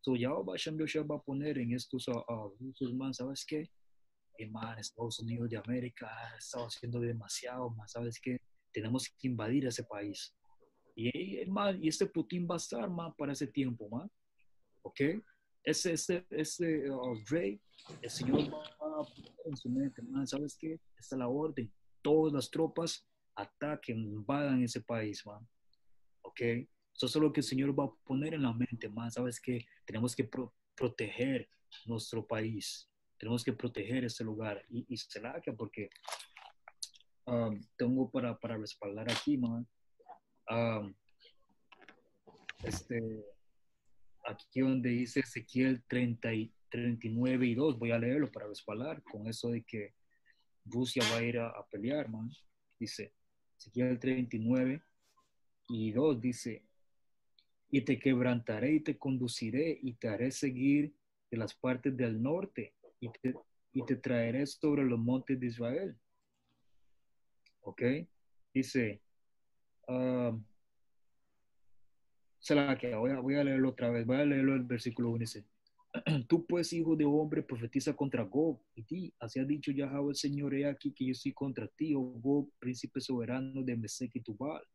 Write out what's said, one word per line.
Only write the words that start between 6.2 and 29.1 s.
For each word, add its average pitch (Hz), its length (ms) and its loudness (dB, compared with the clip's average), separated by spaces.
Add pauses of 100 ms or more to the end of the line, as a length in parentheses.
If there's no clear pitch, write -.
estado 120 280 -8
haciendo 120 340 -4
demasiado, 120 720 -4
man, 110 180 -10
¿sabes 117 320 -6
qué? 127 180 -2 (340)
Tenemos 113 360 -2 (100)
que 131 100 -2
invadir 123 380 2
ese 120 180 -4
país. 101 500 -8 (600)
Y, 147 480 -2
y, - 40 -4
man, 196 360 2
y 156 60 4
este 190 180 2
Putin 175 440 -2
va 180 40 0
a 170 40 -2
estar, 220 300 -4
man, 170 280 -4
para 143 160 -2
ese 135 140 -2
tiempo, 120 440 -2
man. 143 200 -6 (720)
¿Ok? - 180 -8 (640)
Ese, 160 280 2
ese, 175 380 0
ese, 156 600 0
ah, 127 240 -2 (160)
rey, 196 300 0 (400)
el - 100 -10
Señor - 420 2
va 302 120 -8 (360)
a 294 40 -2
poner - 280 -18 (140)
en 277 100 -4
su - 140 -6
mente, 269 320 0
man, 254 240 -2
¿sabes 285 320 -4
qué? 160 220 -6 (180)
Esta - 160 -10
es - 40 -2
la 123 100 0
orden. 139 420 -2 (320)
Todas 156 300 6
las 135 180 0
tropas 160 560 0 (300)
ataquen, 127 640 -4
invadan 127 640 2
ese 120 180 0
país, 110 460 -2
man. 104 200 -12 (840)
¿ok? - 80 -8 (540)
Eso 131 120 2
es 123 100 2
lo 151 160 6
que 147 80 2
el 135 40 2
Señor 139 340 2
va 143 60 2
a 131 60 -2 (140)
poner 147 300 0
en 151 80 0
la 123 100 4
mente, 117 360 -2
man. 113 220 -4